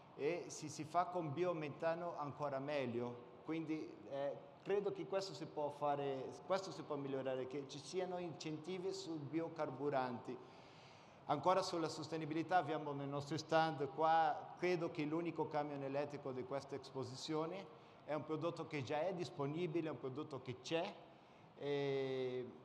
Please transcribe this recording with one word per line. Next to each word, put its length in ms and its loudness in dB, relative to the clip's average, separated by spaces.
e 320 2
se 200 -6
si 140 -6
fa 220 2
con 280 0
biometano 840 0
ancora 400 -2
meglio, 560 0
quindi, 440 -2
eh, 260 0
credo 260 4
che 160 -4
questo 260 0
si 140 -6
può 220 -2
fare, 560 2
questo 260 0
si 100 -6
può 140 -2
migliorare, 500 0
che 220 -4
ci 100 -8
siano 400 -2
incentivi 720 -2
sui 260 -4
biocarburanti. 1300 0
Ancora 360 6
sulla 260 2
sostenibilità 680 0
abbiamo 360 4
nel 140 -2
nostro 300 -2
stand 580 4
qua, 640 4
credo 320 4
che 140 0
l'unico 420 0
camion 340 0
elettrico 520 -2
di 100 -2
questa 320 -4
esposizione, 920 -2
è 80 -2
un 120 0
prodotto 420 0
che 160 -2
già 240 2
è 80 0
disponibile, 720 0
è 60 0
un 60 -4
prodotto 440 -4
che 180 -6
c'è 320 0
e 920 2